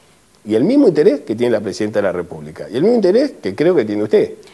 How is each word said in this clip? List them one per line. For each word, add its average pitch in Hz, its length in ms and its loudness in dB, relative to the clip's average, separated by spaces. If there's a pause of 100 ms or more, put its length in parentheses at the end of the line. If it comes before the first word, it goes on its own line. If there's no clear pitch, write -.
(460)
y 107 100 -2
el 113 80 2
mismo 262 240 2
interés 151 340 2
que 113 140 -6
tiene 120 160 0
la 107 100 0
Presidenta 107 380 -4
de 101 40 0
la 95 80 0
República, 80 580 -10
y 98 80 -8
el 143 60 0
mismo 233 120 2
interés 220 460 2
que 95 140 -6
creo 165 200 2
que 123 100 2
tiene 104 180 -4
usted. 139 280 0 (220)